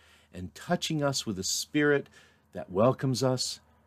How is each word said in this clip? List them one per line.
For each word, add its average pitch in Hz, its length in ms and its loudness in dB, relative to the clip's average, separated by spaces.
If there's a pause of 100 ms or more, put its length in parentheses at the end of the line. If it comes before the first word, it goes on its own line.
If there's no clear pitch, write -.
(340)
and 90 200 -12
touching 165 480 -2
us 139 240 0
with 98 120 -4
a 95 60 -6
spirit 147 640 2 (440)
that 90 180 -12
welcomes 127 520 2
us, 131 380 0 (260)